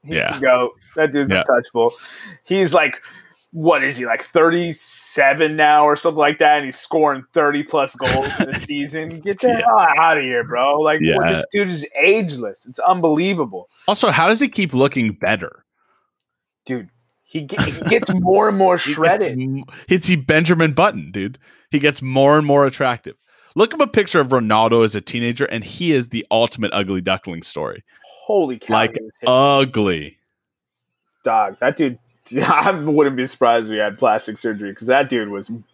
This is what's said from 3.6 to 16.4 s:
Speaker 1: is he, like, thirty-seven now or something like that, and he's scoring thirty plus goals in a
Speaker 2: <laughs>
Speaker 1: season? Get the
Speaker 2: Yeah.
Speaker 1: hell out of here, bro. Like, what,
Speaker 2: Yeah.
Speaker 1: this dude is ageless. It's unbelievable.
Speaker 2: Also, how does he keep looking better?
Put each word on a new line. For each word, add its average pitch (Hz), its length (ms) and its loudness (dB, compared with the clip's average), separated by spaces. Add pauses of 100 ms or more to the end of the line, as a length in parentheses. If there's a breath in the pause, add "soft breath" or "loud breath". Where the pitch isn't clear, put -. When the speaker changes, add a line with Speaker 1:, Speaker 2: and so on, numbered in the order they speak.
Speaker 1:
is 135 140 -4
he, 123 80 -6
like, 117 180 -4
thirty-seven 156 1300 0
now 151 260 4
or 147 140 4
something 160 200 -2
like 151 220 2
that, 151 180 6
and 143 80 -4
he's 131 140 -10
scoring 143 540 -2
thirty 147 300 0
plus 143 340 -2
goals 135 420 -2
in 160 100 -2
a - 40 -8
Speaker 2:
<laughs> - 120 -10
Speaker 1:
season? 156 540 -8
Get 190 220 -6
the 254 80 2
Speaker 2:
Yeah. 233 160 0
Speaker 1:
hell 220 200 4 (140)
out 160 180 4
of 139 60 -2
here, 123 220 -2
bro. 135 340 0
Like, 156 220 0
what, 160 260 0
Speaker 2:
Yeah. 165 60 2
Speaker 1:
this 160 180 -2
dude 202 180 -2
is 156 160 -6 (120)
ageless. 151 680 -2
It's 127 140 -16
unbelievable. 165 880 0 (220 loud breath)
Speaker 2:
Also, 208 200 0
how 170 200 2
does 220 100 2
he 269 80 0
keep 180 260 -4
looking 127 380 0
better? 92 540 -6 (1000)